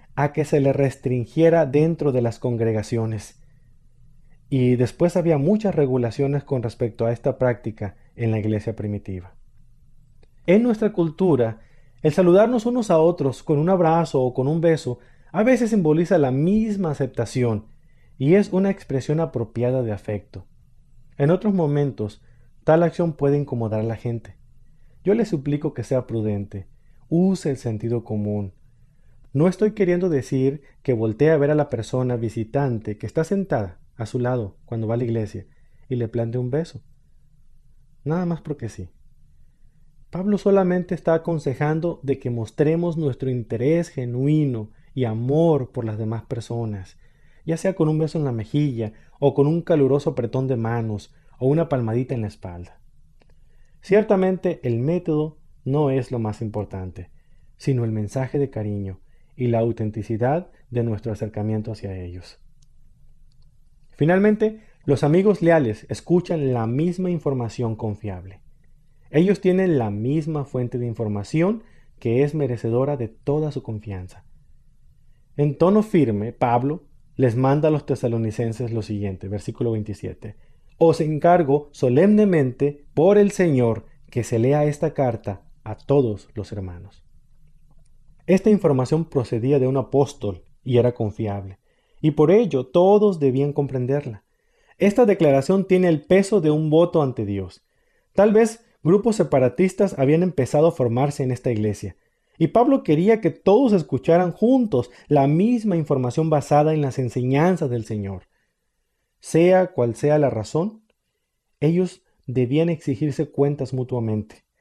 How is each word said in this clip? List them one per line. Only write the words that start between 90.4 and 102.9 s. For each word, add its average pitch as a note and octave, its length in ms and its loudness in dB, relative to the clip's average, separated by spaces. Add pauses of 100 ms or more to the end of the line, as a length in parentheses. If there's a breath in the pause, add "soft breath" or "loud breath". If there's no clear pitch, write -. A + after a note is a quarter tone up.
y B2 160 0
era A#2+ 160 4
confiable, G2+ 640 -6 (420)
y D3+ 100 2
por D3+ 200 4
ello D#3 360 2
todos G3 520 4
debían C#3 340 0
comprenderla. C3 720 -4 (520)
Esta G#3 280 4
declaración F3+ 600 2
tiene F#3 220 4
el D#3 140 2
peso F#3+ 400 2
de D#3 100 2
un D#3 180 0
voto E3+ 320 4
ante B2 240 -2
Dios. G2 400 -8 (480)
Tal G#3 200 4
vez A3 320 2 (180)
grupos G3+ 320 2
separatistas F3 800 0
habían D3 240 2
empezado E3 460 0
a E3 60 0
formarse C3 500 -2
en B2+ 80 -2
esta B2 180 -4
iglesia, G#2+ 460 -4 (460)
y D#3+ 60 4
Pablo B3+ 360 4
quería F#3 360 2